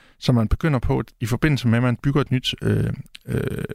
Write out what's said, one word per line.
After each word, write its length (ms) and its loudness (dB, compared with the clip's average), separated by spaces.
som 160 2
man 120 2
begynder 320 0
på 240 0
i 60 -4
forbindelse 420 0
med, 100 4
at 60 2
man 200 2
bygger 180 2
et 100 -4
nyt, 300 -2
øh, 280 0
øh, 160 -4